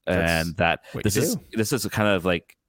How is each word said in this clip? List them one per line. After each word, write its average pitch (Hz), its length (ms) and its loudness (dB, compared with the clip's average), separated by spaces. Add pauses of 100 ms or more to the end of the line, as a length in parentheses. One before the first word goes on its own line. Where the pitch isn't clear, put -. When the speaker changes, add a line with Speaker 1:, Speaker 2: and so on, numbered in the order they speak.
Speaker 1:
That's 85 420 2
Speaker 2:
And 80 100 -8
that 85 240 0 (100)
Speaker 1:
what - 140 -6
Speaker 2:
this 101 100 2
Speaker 1:
you 123 60 2
Speaker 2:
is, 185 160 0
Speaker 1:
do. - 60 -12 (100)
Speaker 2:
this 110 180 -2
is 117 160 -2
kind 107 220 0
of, 92 160 0
like, 87 320 -2 (100)